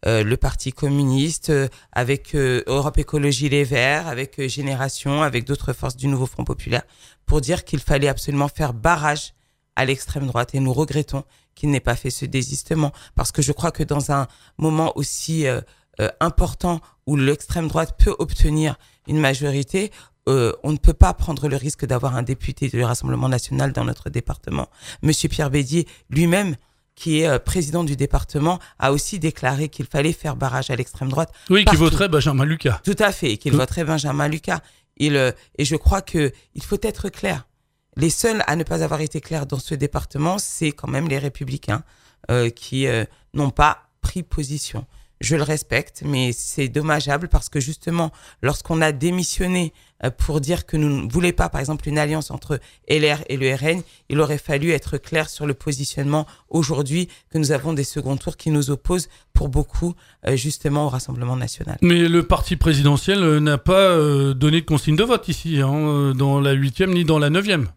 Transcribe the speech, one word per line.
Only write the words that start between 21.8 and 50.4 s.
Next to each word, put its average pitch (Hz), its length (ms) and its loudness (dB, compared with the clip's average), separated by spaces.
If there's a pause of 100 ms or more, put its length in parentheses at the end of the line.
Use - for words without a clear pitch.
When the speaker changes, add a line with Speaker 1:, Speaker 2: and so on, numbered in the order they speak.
Speaker 1:
d'avoir 127 300 -2
un 120 80 -2
député 131 460 -4
du 120 160 -2
Rassemblement 127 420 -2
national 131 460 -2
dans 120 100 -2
notre - 260 -6
département. - 600 -6 (320)
Monsieur 151 260 0
Pierre 147 240 -2
Bédier 143 360 0 (220)
lui-même, 170 460 2 (400)
qui 156 260 0
est, 160 60 2
euh, 135 120 2
président 170 440 -2
du 143 120 -2
département, 147 640 0 (180)
a 135 140 2
aussi 147 260 -2
déclaré 151 520 -2
qu'il - 160 -10
fallait 147 280 -2
faire 151 220 -6
barrage 127 340 -4
à 123 60 -2
l'extrême 127 340 -6
droite 160 220 -2 (180)
Speaker 2:
Oui, 190 120 6
qui 196 40 4
Speaker 1:
partout. 196 140 6
Speaker 2:
voterait 165 280 4
Benjamin 143 380 2
Lucas. 151 380 -2
Speaker 1:
Tout 135 160 0
à 208 120 4
fait, 156 200 -2
et 107 60 -2
qu'il - 140 -2
Speaker 2:
Tout - 60 4
Speaker 1:
voterait 131 260 0
Benjamin 147 440 -2
Lucas. 156 340 -4 (360)
Il, 147 180 2
euh, 131 160 4 (260)
et 147 80 0
je 143 100 -2
crois 196 280 2
que 147 280 0 (220)
il - 100 -12
faut - 200 -4
être 208 260 -4
clair. 175 380 -6 (500)
Les 165 140 2
seuls 220 340 0
à - 100 0
ne 170 80 -2
pas 160 200 -2
avoir 156 180 -2
été 156 200 -6
clairs 147 260 -6
dans 135 120 -6
ce - 160 -8
département, 143 640 -2
c'est 160 340 -4
quand - 160 -12
même 139 200 -2
les 139 120 -2
Républicains, 135 640 -6 (460)
euh, 120 220 2
qui, 135 360 -4
euh, 113 180 0 (280)
n'ont 143 180 0
pas - 380 2 (120)
pris - 200 -4
position. 143 640 -8 (360)
Je 127 160 0
le 143 60 2
respecte, - 640 -4
mais 127 280 0
c'est - 340 -4
dommageable 151 600 -2
parce - 180 4
que 147 140 -4
justement, 156 500 -4 (300)
lorsqu'on 147 400 0
a 156 100 2
démissionné, 175 800 -2 (320)
euh, 127 60 0
pour 147 320 0